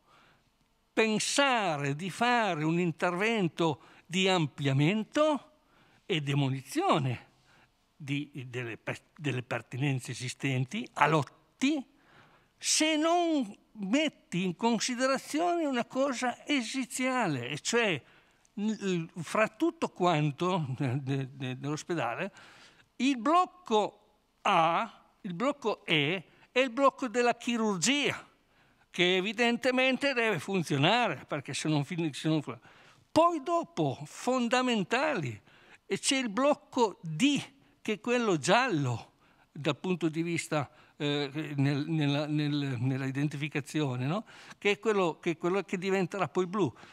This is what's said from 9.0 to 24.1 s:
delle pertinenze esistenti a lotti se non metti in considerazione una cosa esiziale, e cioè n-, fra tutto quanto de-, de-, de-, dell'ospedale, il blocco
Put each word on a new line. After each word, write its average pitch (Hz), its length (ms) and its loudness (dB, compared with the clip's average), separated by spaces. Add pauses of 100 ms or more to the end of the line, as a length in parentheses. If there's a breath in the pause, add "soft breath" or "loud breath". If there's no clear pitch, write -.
delle 127 280 -4
pertinenze 131 680 -4
esistenti 131 840 -6
a 143 140 4
lotti - 880 -2 (600 soft breath)
se 311 400 2
non 320 600 2 (140)
metti 208 720 -2
in 180 140 -2
considerazione 262 1080 0
una 254 200 -2
cosa 254 600 -2
esiziale, 247 1040 -2
e 143 120 -8
cioè 214 420 0 (540 soft breath)
n-, 196 500 -2 (160)
fra 208 260 2
tutto 330 420 -2
quanto 170 760 0 (120)
de-, 139 240 -2
de-, 135 300 -4
de-, 131 260 -8
dell'ospedale, 143 760 -6 (640 loud breath)
il 262 200 2
blocco 233 1000 0 (240)